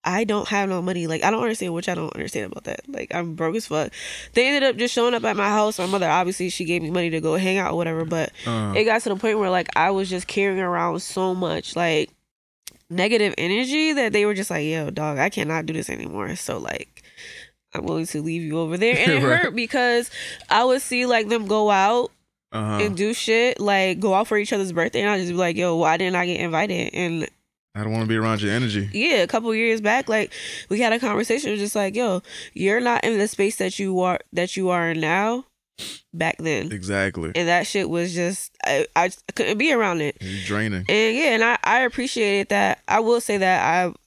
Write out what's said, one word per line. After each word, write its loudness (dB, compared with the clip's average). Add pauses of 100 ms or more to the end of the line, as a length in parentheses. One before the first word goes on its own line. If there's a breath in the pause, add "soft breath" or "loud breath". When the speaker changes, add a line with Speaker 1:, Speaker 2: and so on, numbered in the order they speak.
Speaker 1:
"I 0
don't 0
have 0
no -2
money. -2
Like, -2
I 4
don't 0
understand -2
what -6
y'all -2
don't -6
understand -6
about -14
that. -8
Like, -8
I'm -6
broke -2
as -4
fuck." -2 (400 loud breath)
They 4
ended 4
up 4
just 0
showing 4
up -2
at 0
my 2
house. 2
My -2
mother, 2
obviously, 0
she -4
gave 0
me -4
money 0
to 0
go 0
hang 2
out 0
or -2
whatever, -2
but -2 (140 loud breath)
Speaker 2:
Uh. -2
Speaker 1:
it 4
got 2
to -4
the 0
point 0
where, 0
like, 0
I 4
was 0
just -4
carrying 0
around 0
so -2
much, -2
like, 2 (800)
negative 2
energy 0
that 2
they 4
were 2
just -4
like, -2
"Yo, -2
dog, -4
I 2
cannot -2
do -4
this -6
anymore. -8
So, -8
like, -10 (720 loud breath)
I'm -6
willing -2
to -8
leave -4
you -4
over -4
there." 2
And 4
it 4
Speaker 2:
<laughs> 2
Right. 4
Speaker 1:
hurt -2
because 0 (380 loud breath)
I 4
would 2
see, 0
like, 2
them 0
go 2
out 4 (420)
Speaker 2:
Uh-huh. 0
Speaker 1:
and 0
do 0
shit, 2
like, 2
go 2
out 4
for 0
each 0
other's -2
birthday, 0
and 2
I'd 2
just -2
be -2
like, 2
"Yo, 0
why 4
didn't 0
I 0
get -2
invited?" -2
And -2 (480)
Speaker 2:
I -4
don't -2
wanna 0
be 2
around 0
your 0
energy. 0
Speaker 1:
yeah, 2
a 2
couple 0
years 0
back, 0
like, 0 (360 loud breath)
we 0
had 4
a 2
conversation, 0
it 0
was -2
just -4
like, 0
"Yo, 0 (300 loud breath)
you're 2
not 2
in 2
the 2
space 0
that -2
you 0
are, 2 (140)
that -2
you 2
are 2
in -2
now 0 (680 loud breath)
back -2
then." -2
Speaker 2:
Exactly. -2
Speaker 1:
And 0
that 2
shit -2
was -2
just, -4 (160)
I, 2
I 4
just -8 (140)
couldn't 0
be 2
around 2
it. -2
Speaker 2:
It's -6
draining. -2
Speaker 1:
And 2
yeah, 2
and 2
I, 2
I 2
appreciated 0
that. 2
I 4
will 4
say -2
that 4
I 2 (140)